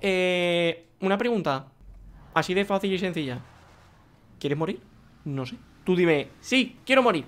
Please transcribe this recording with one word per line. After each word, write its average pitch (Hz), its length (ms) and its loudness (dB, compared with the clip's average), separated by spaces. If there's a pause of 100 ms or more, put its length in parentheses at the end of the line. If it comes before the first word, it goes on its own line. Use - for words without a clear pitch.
eh, 180 880 0 (120)
una 190 180 0
pregunta. 160 480 -2 (680)
Así 165 200 0
de 202 100 2
fácil 196 280 -2
y 185 60 -2
sencilla. 160 400 -4 (1000)
¿Quieres 143 180 -2
morir? 165 220 -4 (440)
No 135 220 -6
sé. - 100 -14 (280)
Tú 185 100 2
dime, 165 340 4 (120)
"Sí, - 440 0
quiero 262 180 4
morir". 185 260 0